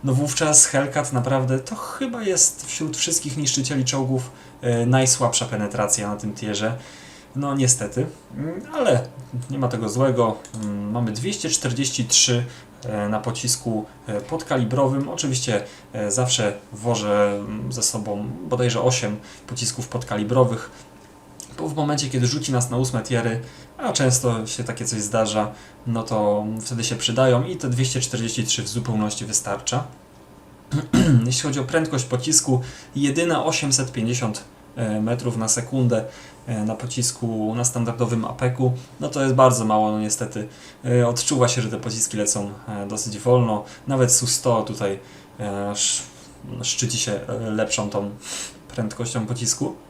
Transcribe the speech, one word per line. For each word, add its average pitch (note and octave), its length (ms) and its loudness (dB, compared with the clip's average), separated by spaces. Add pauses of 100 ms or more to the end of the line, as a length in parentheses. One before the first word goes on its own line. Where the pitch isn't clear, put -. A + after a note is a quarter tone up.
no, C3 100 2
wówczas D3 520 4
Hellcat C#3 480 0
naprawdę C3 460 2
to G#3+ 160 -8
chyba A#3+ 480 -6
jest - 420 2
wśród - 320 -4
wszystkich D3 400 -2
niszczycieli C3+ 480 0
czołgów, C3 460 0 (300)
e, A#2 240 2
najsłabsza B2+ 600 4
penetracja G#2 640 -2
na G#2 80 -4
tym G#2 180 -6
tierze. A2 440 -2 (580)
No, C#3 200 -2
niestety. B2 500 0 (320)
Mm, E3+ 240 -6 (120)
ale F#3 340 2 (420)
nie C#3 100 -4
ma B2+ 80 2
tego A2+ 220 -2
złego. A#2+ 480 2 (180)
Mm, G#2 360 -4
mamy A#2 200 0
dwieście D#3 380 -4
czterdzieści C3 560 0
trzy, B2 400 4 (400)
e, G#2 240 -2
na G#2+ 100 0
pocisku, A2+ 680 -2 (220)
e, A#2+ 140 -4
podkalibrowym. C#3 880 0
Oczywiście, B2+ 540 0 (300)
e, G#2 180 -2
zawsze A2+ 420 2 (200)
wożę, G#2 640 2
mm, A2 320 -6
ze B2 120 -4
sobą G#2 420 -2 (240)
bodajże A#2+ 320 2
osiem A2+ 360 2 (300)
pocisków A#2+ 400 -4
podkalibrowych, A2+ 840 2 (880)
bo D#3 100 -6
w D3 80 -4
momencie, C#3+ 340 0
kiedy B2 180 2
rzuci C#3 240 0
nas B2 180 2
na A#2+ 80 0
ósme B2 240 2
tiery, A#2 400 0 (360)
a A#3+ 160 -2
często B2 540 2
się - 160 -6
takie A#2 220 -6
coś A2 160 -2
zdarza, G#2+ 500 2 (360)
no, A2+ 160 0
to G#2 420 2 (160)
wtedy A#2 220 -4
się A#2 120 0
przydają B2 480 4
i F3+ 140 -4
te C3+ 120 -4
dwieście B2+ 320 2
czterdzieści A#2 420 -2
trzy - 200 0
w G#2 40 -6
zupełności G#2+ 580 -2
wystarcza. - 580 -2 (680)
<clears throat> C#3+ 760 4
Jeśli B2 160 2
chodzi C#3 180 0
o B2+ 40 -2
prędkość D#3 420 2
pocisku, B2+ 560 2 (340)
jedyne C#3+ 480 2
osiemset C#3 480 0
pięćdziesiąt, A#2 520 -2 (320)
e, G#2+ 260 -2
metrów A#2 360 0
na A2 100 -2
sekundę, A#2+ 560 2 (440)
e, G#2+ 180 -2
na A2 100 0
pocisku A2+ 800 -2
na A#2+ 100 0
standardowym A2+ 600 0
apeku, B2+ 480 0 (260)
no, B2+ 100 -4
to C#3 140 0
jest C3 120 4
bardzo B2 300 6
mało, G#2+ 260 4
no, G#2+ 80 0
niestety. G#2+ 480 -4 (380)
E, A#2+ 220 4
odczuwa B2 400 4
się, B2 140 0
że A2 80 -2
te A2+ 80 -4
pociski A2 400 -4
lecą, G2+ 340 0 (160)
e, G2+ 200 -6
dosyć G#2 320 -6
wolno. A#2 440 4 (240)
Nawet B2+ 260 4
Su A#2+ 140 2
sto A#2 340 2
tutaj, G2 380 -4 (400)
e, G2+ 320 -4
sz-, - 320 -2 (580)
szczyci - 380 -2
się, G#2+ 120 -2
e, A2 380 -4
lepszą G#2+ 400 0
tą G2+ 200 -2 (640)
prędkością A2+ 500 -4
pocisku. - 500 -4 (140)